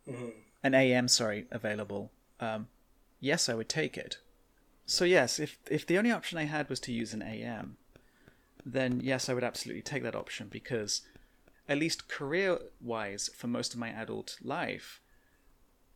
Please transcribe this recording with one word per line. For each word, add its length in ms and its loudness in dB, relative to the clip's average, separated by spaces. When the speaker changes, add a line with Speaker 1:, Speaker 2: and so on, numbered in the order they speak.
Speaker 1:
Mm-hmm. 220 -8
Speaker 2:
an 100 6
A 180 10
M, 140 6
sorry, 460 2
available, 580 -4
um, 260 -4
yes, 280 2
I 60 0
would 140 -4
take 280 -2
it. 220 -8
So 200 2
yes, 340 6
if, 200 -4
if 160 0
the 100 4
only 140 6
option 280 -2
I 80 0
had 220 -2
was 120 -4
to 120 -6
use 220 -2
an 80 -4
A 180 -6
M, 360 -8
then 340 0
yes, 280 0
I 40 2
would 120 0
absolutely 380 -4
take 200 -2
that 140 -4
option, 320 -8
because 540 -2
at 100 2
least 300 -2
career-wise, 1200 -2
for 140 -10
most 280 -2
of 40 -8
my 120 -4
adult 520 -6
life, 580 -6